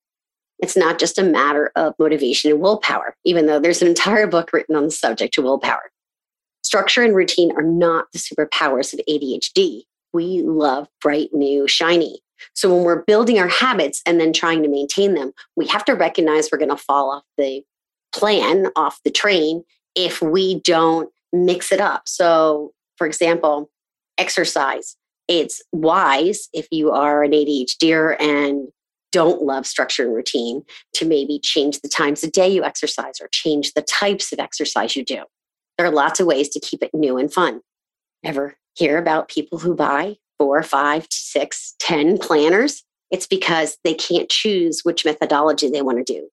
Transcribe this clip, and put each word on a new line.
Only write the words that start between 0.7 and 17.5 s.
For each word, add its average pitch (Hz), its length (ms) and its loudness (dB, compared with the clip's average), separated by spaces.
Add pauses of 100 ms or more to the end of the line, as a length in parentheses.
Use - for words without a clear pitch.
not 165 220 2
just 170 200 -2
a 190 60 4
matter 147 500 2
of 160 240 0
motivation 147 520 2
and 151 100 2
willpower, 190 640 0
even 170 220 2
though 151 120 2
there's 170 220 2
an 180 80 4
entire 202 380 2
book 170 260 -2
written 156 240 0
on 147 80 0
the 156 60 0
subject 113 480 -4
of 139 60 2
willpower. 131 460 -2 (800)
Structure 202 320 2
and 214 140 4
routine 175 400 2
are 151 80 0
not 165 480 2
the 165 80 -10
superpowers 151 760 -2
of 147 140 -8
A 151 100 0
D 135 160 -6
H - 180 -6
D. 156 360 0 (240)
We 175 300 -2
love 147 440 0 (160)
bright, 147 300 0
new, 143 340 0
shiny. 165 540 0 (340)
So 190 180 2
when 175 120 4
we're 170 180 2
building 220 380 4
our 180 80 2
habits 180 580 0
and 170 140 4
then 160 120 2
trying 165 300 0
to 151 60 2
maintain 143 460 0
them, 135 180 -4 (240)
we 147 100 -2
have 208 200 -2
to 269 80 4
recognize 160 580 2
we're 160 60 0
gonna 139 180 0
fall 139 340 0
off 143 140 -8 (120)
the 139 280 -2 (500)